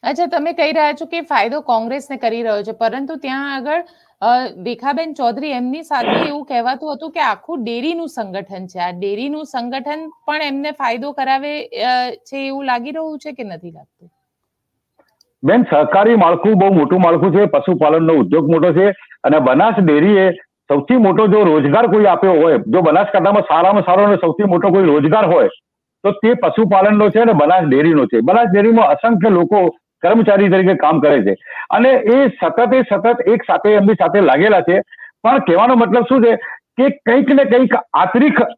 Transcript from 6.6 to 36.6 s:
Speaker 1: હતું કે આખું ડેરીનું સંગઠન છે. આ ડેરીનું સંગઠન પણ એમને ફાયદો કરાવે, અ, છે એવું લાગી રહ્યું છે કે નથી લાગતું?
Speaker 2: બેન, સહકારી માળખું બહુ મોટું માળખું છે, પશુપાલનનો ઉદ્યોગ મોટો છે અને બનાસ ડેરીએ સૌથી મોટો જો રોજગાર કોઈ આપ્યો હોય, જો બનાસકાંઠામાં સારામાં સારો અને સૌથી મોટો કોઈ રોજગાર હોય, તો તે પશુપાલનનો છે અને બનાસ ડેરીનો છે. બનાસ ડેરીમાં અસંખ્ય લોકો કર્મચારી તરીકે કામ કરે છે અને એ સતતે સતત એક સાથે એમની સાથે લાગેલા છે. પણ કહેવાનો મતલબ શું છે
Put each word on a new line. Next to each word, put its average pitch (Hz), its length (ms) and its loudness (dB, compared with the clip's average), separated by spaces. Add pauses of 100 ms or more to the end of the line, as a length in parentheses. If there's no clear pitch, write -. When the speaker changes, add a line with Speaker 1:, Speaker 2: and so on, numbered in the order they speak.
Speaker 1:
હતું 320 180 -14
કે 330 80 -10
આખું 262 440 -6
ડેરીનું 294 440 -8
સંગઠન 190 580 -12
છે. 185 140 -16
આ 180 120 -6
ડેરીનું 214 540 -8
સંગઠન 269 680 -10 (140)
પણ 302 160 -6
એમને 285 300 -8
ફાયદો 269 400 -8
કરાવે, 277 540 -6
અ, 247 460 -4
છે 269 360 -12
એવું 277 180 -10
લાગી 247 260 -6
રહ્યું 311 260 -10
છે 302 140 -16
કે 254 120 -14
નથી 175 280 -16
લાગતું? 160 380 -20 (1300)
Speaker 2:
બેન, 202 280 2
સહકારી 185 440 2
માળખું 175 420 2
બહુ 196 160 2
મોટું 180 280 2
માળખું 170 340 2
છે, 202 100 4
પશુપાલનનો 165 680 0
ઉદ્યોગ 143 380 0
મોટો 160 220 2
છે 190 180 2 (320)
અને 147 160 2
બનાસ 143 400 2
ડેરીએ 185 520 4 (380)
સૌથી 143 260 0
મોટો 214 320 2
જો 208 160 4
રોજગાર 156 440 2
કોઈ 214 180 2
આપ્યો 185 280 2
હોય, 160 240 2 (100)
જો 120 140 0
બનાસકાંઠામાં 190 600 2
સારામાં 185 400 2
સારો 185 220 2
અને 202 120 2
સૌથી 170 280 -2
મોટો 185 260 0
કોઈ 190 140 2
રોજગાર 160 420 2
હોય, 156 220 2 (560)
તો 202 80 0
તે 220 220 0
પશુપાલનનો 208 760 2
છે 214 100 0
અને 226 140 2
બનાસ 165 300 2
ડેરીનો 147 420 2
છે. 117 140 0
બનાસ 160 340 2
ડેરીમાં 214 340 4
અસંખ્ય 220 420 0
લોકો 175 460 0 (260)
કર્મચારી 202 480 2
તરીકે 190 240 2
કામ 151 260 0
કરે 143 240 2
છે 98 120 0 (340)
અને 233 200 2
એ 254 380 2
સતતે 233 540 0
સતત 233 460 -2
એક 226 200 0
સાથે 185 220 0
એમની 208 240 4
સાથે 185 280 0
લાગેલા 175 400 2
છે. 180 200 0 (420)
પણ 254 160 2
કહેવાનો 208 360 2
મતલબ 233 280 2
શું 247 200 2
છે 226 120 4 (420)